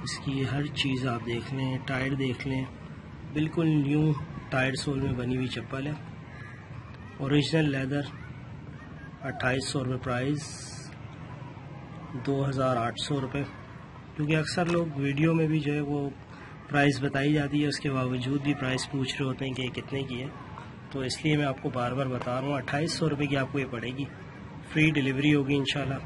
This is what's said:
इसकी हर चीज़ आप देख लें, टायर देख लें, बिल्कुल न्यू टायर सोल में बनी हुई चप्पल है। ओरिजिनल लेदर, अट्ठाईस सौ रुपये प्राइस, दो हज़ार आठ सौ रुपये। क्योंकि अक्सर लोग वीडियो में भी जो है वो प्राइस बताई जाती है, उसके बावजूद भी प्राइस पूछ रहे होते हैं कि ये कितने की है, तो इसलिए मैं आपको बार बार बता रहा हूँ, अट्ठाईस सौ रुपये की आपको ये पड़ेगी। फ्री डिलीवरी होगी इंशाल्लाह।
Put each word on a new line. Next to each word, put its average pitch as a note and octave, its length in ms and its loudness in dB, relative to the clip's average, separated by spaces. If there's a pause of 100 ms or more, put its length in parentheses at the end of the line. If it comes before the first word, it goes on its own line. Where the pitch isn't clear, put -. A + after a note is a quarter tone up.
इसकी C3+ 400 -2
हर C#3 240 0
चीज़ C3 400 0
आप A#2 160 0
देख A#2 280 -4
लें, C3 320 0
टायर C3+ 320 0
देख C3 300 0
लें, C3 200 0 (680)
बिल्कुल D#3+ 340 2
न्यू D3+ 440 6 (400)
टायर C3 240 2
सोल C3+ 240 0
में C3+ 160 2
बनी B2 200 0
हुई B2+ 140 0
चप्पल C3+ 360 -6
है। D#3 100 -4 (1200)
ओरिजिनल D3 500 4
लेदर, C3+ 420 -2 (1120)
अट्ठाईस C3 480 0
सौ C#3 100 0
रुपये B2+ 180 0
प्राइस, C3 420 0 (1700)
दो C3+ 260 0
हज़ार C3 360 2
आठ A#2 200 0
सौ C#3+ 200 -2
रुपये। C3+ 260 -2 (720)
क्योंकि D3+ 180 2
अक्सर D#3+ 340 2
लोग E3+ 300 2
वीडियो C#3 360 4
में D#3+ 140 6
भी D#3+ 120 4
जो D3 120 0
है D3 100 2
वो C#3+ 280 0 (540)
प्राइस C#3+ 360 6
बताई C#3 320 2
जाती D3 280 4
है, D3 80 4
उसके C#3+ 220 0
बावजूद B2+ 520 2
भी C#3+ 120 4
प्राइस C3 320 0
पूछ C3 260 -2
रहे C#3+ 120 0
होते C3 200 0
हैं C3 100 -2
कि C3 80 -2
ये B2 80 -2
कितने C3 320 -4
की B2 120 -4
है, B2+ 140 -4 (640)
तो C3+ 120 -4
इसलिए D3+ 320 2
मैं D3 80 4
आपको C3+ 260 0
बार A#2+ 240 0
बार C3 140 2
बता B2 300 0
रहा C3+ 100 0
हूँ, C#3+ 80 2
अट्ठाईस C#3+ 420 0
सौ D#3+ 100 4
रुपये C#3+ 180 2
की C#3 100 2
आपको C3+ 220 0
ये C3 80 2
पड़ेगी। B2+ 380 -4 (680)
फ्री D#3 180 8
डिलीवरी C#3+ 420 4
होगी C#3+ 240 6
इंशाल्लाह। C3+ 500 0